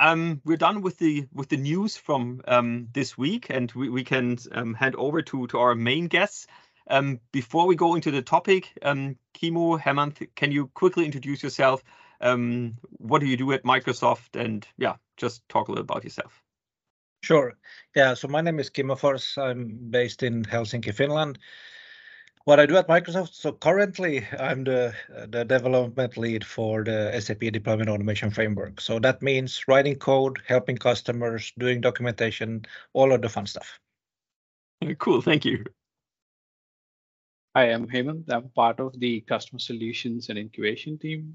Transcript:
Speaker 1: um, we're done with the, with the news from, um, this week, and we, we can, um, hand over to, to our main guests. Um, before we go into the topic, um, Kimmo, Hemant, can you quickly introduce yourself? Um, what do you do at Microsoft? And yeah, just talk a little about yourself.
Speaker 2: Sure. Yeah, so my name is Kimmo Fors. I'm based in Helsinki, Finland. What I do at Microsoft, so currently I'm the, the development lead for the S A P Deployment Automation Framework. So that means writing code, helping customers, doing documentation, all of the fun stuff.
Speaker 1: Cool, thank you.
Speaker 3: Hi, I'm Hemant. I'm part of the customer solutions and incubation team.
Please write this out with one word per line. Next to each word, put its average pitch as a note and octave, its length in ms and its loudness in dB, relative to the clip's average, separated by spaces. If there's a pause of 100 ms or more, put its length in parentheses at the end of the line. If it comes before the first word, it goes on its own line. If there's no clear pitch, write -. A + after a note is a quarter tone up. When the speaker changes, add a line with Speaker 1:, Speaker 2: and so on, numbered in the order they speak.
Speaker 1:
um, E3 440 2
we're D#3+ 120 2
done F#3+ 260 2
with F#3 160 -4
the, D3 340 0
with C#3 180 -8
the D#3 60 0
news D#3+ 400 -2
from, B2 520 -4
um, A#2+ 440 2
this C3 240 -4
week, F#3 320 -4
and B2 240 -2
we, C3 160 -6
we B2+ 140 -4
can, B2 340 0 (140)
um, A#2 240 -4
hand C3 220 0
over D3 260 0
to, C3 240 -6
to A#2+ 140 -4
our B2 160 6
main C3 320 0
guests. F3+ 400 0 (400)
Um, C3+ 320 2 (100)
before D#3 380 0
we F3+ 80 4
go E3+ 180 2
into D#3+ 160 0
the C#3 120 -2
topic, F3 500 0 (100)
um, C#3 340 -2 (160)
Kimmo, E3 460 0
Hemant, D3 560 -2
can C#3+ 160 0
you C#3+ 240 0
quickly F3+ 300 2
introduce C#3 400 -6
yourself? C3+ 400 2 (360)
Um, A#2+ 540 0 (240)
what B2 220 2
do D3 60 2
you C3 100 2
do C3 160 0
at C3+ 100 0
Microsoft? B2 720 0
And A2 320 -6 (100)
yeah, G#2 200 -2 (200)
just - 320 -6
talk - 200 -2
a - 20 -8
little - 140 -6
about - 180 -6
yourself. - 400 -12 (800)
Speaker 2:
Sure. C#3 340 4 (380)
Yeah, C3+ 200 6
so - 120 -6
my C#3+ 140 0
name E3 180 0
is C#3 100 -4
Kimmo - 280 -2
Fors. C3+ 420 0
I'm B2 400 -6 (120)
based B2 340 0
in A#2 200 -2
Helsinki, A2+ 480 -4
Finland. D3 460 0 (1080)
What D3 140 10
I D3 60 10
do D3+ 140 6
at F3 100 4
Microsoft, F3 460 2
so D3+ 180 -6
currently F3+ 760 0 (120)
I'm C3 260 -4
the, B2 300 0 (340)
the A#2 160 -4
development B2+ 720 0
lead A2+ 260 -4
for A2 400 -4
the G#2+ 320 -2
S A2 140 -6
A A#2 60 -4
P A2+ 160 -4
Deployment A2 400 -2
Automation G#2 400 -2
Framework. G#2 500 -4
So A2+ 180 -4
that B2+ 220 2
means C3 480 -2
writing C#3 280 4
code, C3+ 500 2
helping B2 320 0
customers, A#2 800 -2
doing B2 240 0
documentation, A2+ 800 -2 (300)
all C3+ 180 6
of B2 80 4
the A2+ 80 -4
fun G#2+ 180 -6
stuff. - 320 -14 (1200)
Speaker 1:
Cool, - 220 4
thank D3+ 240 2
you. B2+ 220 -2 (1900)
Speaker 3:
Hi, C3 100 6
I'm A#2 220 2
Hemant. C3+ 460 -6
I'm B2 160 -4
part A#2 320 2
of C3 180 -8
the A#2+ 220 -2
customer A#2 380 -6
solutions A#2 720 -8
and G#2+ 80 -8
incubation G#2+ 580 -6
team. D#3 380 -10